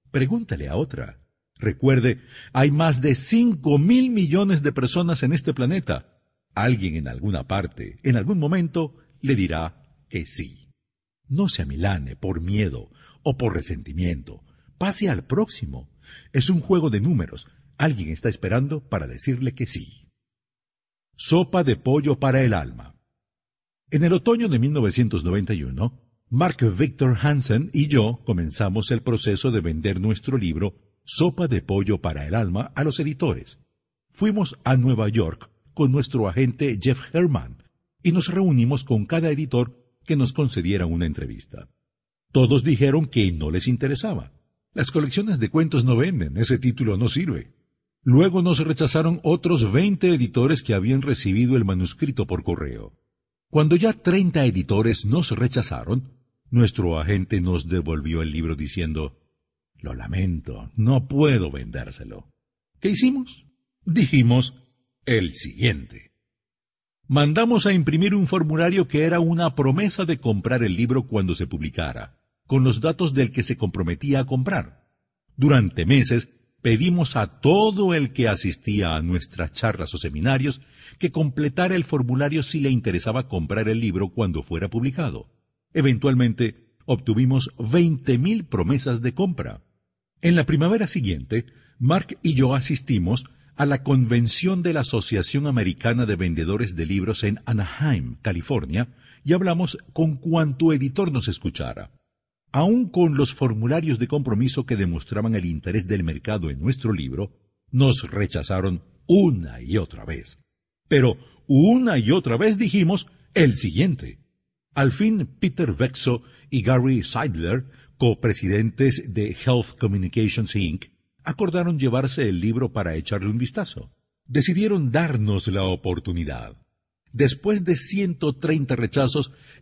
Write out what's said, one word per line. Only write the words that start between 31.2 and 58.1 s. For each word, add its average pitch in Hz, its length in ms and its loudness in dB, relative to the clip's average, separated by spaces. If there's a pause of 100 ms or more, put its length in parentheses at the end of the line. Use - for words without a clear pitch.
de 120 160 0
pollo 98 380 -2
para 73 260 -6
el 82 80 -6
alma, 104 400 -2
a 135 80 -4
los 151 160 -2
editores. 143 640 -4 (500)
Fuimos 202 540 -2
a 131 120 4
Nueva 120 320 2
York 107 420 -2 (220)
con 139 200 2
nuestro 123 360 0
agente 123 540 -2
Jeff 131 320 -2
Herman 131 480 -2 (400)
y 170 100 2
nos 180 160 0
reunimos 143 540 2
con 107 240 0
cada 165 240 -2
editor 123 560 -4 (180)
que 156 120 0
nos 131 160 0
concediera 98 540 -2
una 85 200 -2
entrevista. - 640 -10 (640)
Todos 131 320 4
dijeron 139 420 2
que 104 240 2
no 78 200 -4
les 87 180 -2
interesaba. 135 640 -4 (400)
"Las - 180 -4
colecciones 170 480 -2
de 110 100 0
cuentos 151 360 2
no 127 120 4
venden, 113 420 -2
ese 117 200 2
título 117 380 0
no 113 120 0
sirve". 127 460 -4 (480)
Luego 170 380 6
nos 170 200 2
rechazaron 156 600 0
otros 151 500 2
veinte 180 420 2
editores 127 480 2
que 110 120 -2
habían 123 280 0
recibido 123 540 2
el 113 80 2
manuscrito 95 640 0
por - 160 -4
correo. 60 560 -6 (500)
Cuando 151 280 4
ya 214 160 4
treinta 180 520 2
editores 104 600 2
nos 135 280 0
rechazaron, 117 800 -2 (360)
nuestro 95 500 2
agente 92 400 0
nos 87 280 0
devolvió 82 540 -2